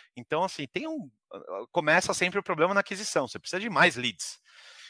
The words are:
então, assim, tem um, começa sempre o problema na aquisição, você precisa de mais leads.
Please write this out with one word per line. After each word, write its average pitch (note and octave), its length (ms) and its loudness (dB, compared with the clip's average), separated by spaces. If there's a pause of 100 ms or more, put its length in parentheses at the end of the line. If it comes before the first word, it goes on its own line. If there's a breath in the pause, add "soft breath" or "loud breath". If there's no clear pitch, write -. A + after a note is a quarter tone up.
(160 loud breath)
então, D3+ 280 -2
assim, D#3 220 -6
tem C#4 200 -8
um, C#4 240 -8 (640)
começa E3+ 400 4
sempre F3+ 260 0
o F#3+ 40 -4
problema F3 320 2
na G3+ 60 4
aquisição, F#3 460 -2
você - 120 -10
precisa - 220 -6
de A3+ 100 -6
mais D#3 260 6
leads. A#2+ 440 -6 (500 loud breath)